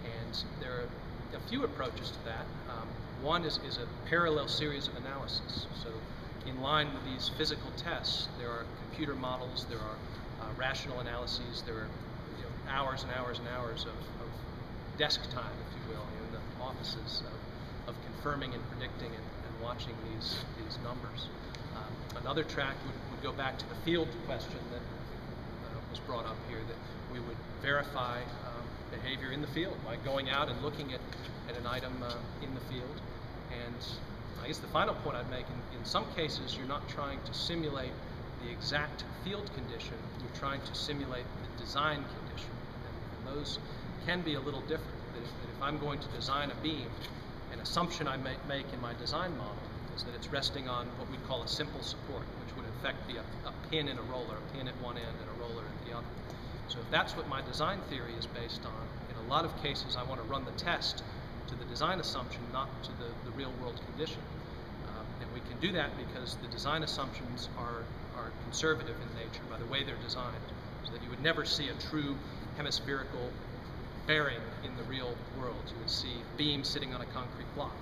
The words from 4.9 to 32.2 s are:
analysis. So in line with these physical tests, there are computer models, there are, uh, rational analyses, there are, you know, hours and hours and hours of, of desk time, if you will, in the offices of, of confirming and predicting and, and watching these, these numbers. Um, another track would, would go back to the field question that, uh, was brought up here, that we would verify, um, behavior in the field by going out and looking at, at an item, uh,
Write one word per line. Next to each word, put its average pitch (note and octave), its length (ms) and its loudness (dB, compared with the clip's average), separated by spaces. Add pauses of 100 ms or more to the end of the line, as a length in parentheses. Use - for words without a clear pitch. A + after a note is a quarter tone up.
analysis. - 720 0 (140)
So A#2+ 80 -2 (560)
in B2+ 160 0
line D3 320 8
with B2+ 120 -2
these C3 320 2
physical D3+ 400 4
tests, - 500 2 (100)
there B2 120 0
are A#2 160 0 (200)
computer C#3+ 300 0
models, B2+ 540 0
there A#2+ 100 0
are, A2 180 -2 (440)
uh, A2 160 -2
rational C3 420 2
analyses, A#2+ 680 0
there A2+ 100 -2
are, A2 140 -2 (480)
you - 60 -4
know, A#2+ 60 -4 (200)
hours C3+ 340 2
and C3 100 -2
hours B2 260 0
and A#2+ 80 -4
hours A#2+ 360 0
of, A2+ 120 -4 (260)
of A#2 80 -4 (680)
desk D3 240 6 (100)
time, A#2 240 0 (120)
if - 60 -4
you A2+ 220 -2
will, G#2+ 100 -2 (140)
in - 140 -4
the A2 300 -4
offices - 600 -2
of, - 640 -4
of A#2+ 60 -2 (100)
confirming C#3 480 0
and A#2+ 160 -2
predicting B2 380 -2
and, G#2+ 80 -4
and - 480 -4
watching A#2+ 320 -2 (180)
these, - 300 0 (180)
these - 220 -2
numbers. A#2+ 440 -2 (480)
Um, A2+ 460 -4
another D3 220 4
track C#3 320 2 (100)
would, C3 100 -2 (140)
would B2+ 140 -4
go C3+ 80 2
back C3 260 2
to - 120 -2
the D3+ 60 -2 (100)
field E3 240 8 (180)
question C#3 320 0 (120)
that, A#2+ 60 -2
uh, - 1040 -4 (100)
was - 120 -4
brought A#2 240 0
up A2 120 -2 (120)
here, A#2 180 -2
that A2+ 100 -4 (360)
we B2 80 -2
would A#2 160 -2 (240)
verify, C3+ 580 4
um, B2 440 -4 (280)
behavior B2+ 400 -2
in C#3+ 100 0
the D3 60 0
field D#3 380 2
by A#2 100 0 (100)
going C3+ 240 4
out C#3 200 6
and A#2+ 120 0
looking C#3+ 320 0
at, B2 60 -2 (500)
at A#2+ 80 -2
an A#2+ 80 -2
item, B2+ 380 0
uh, A#2+ 100 0 (300)